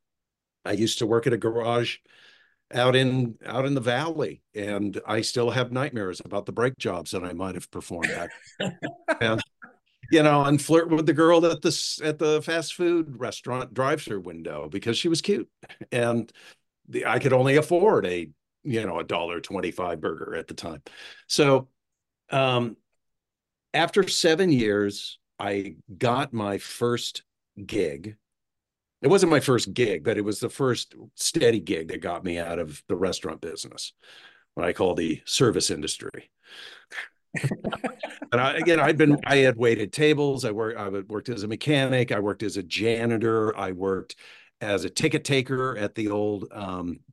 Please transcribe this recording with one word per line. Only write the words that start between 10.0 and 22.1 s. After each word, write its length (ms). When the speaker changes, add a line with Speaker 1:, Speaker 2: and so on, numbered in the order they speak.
Speaker 1:
you 120
know, 200
and 180
flirt 280
with 160
the 80
girl 320
at 160
the 80
s-, 340
at 160
the 220
fast 320
food 440
restaurant 560
drive-through 480
window 480
because 280
she 100
was 140
cute, 260
and 360
the, 160
I 140
could 140
only 220
afford 500
a, 240
you 220
know, 140
a 40
dollar 360
twenty-five 640
burger 340
at 120
the 80
time. 260
So, 400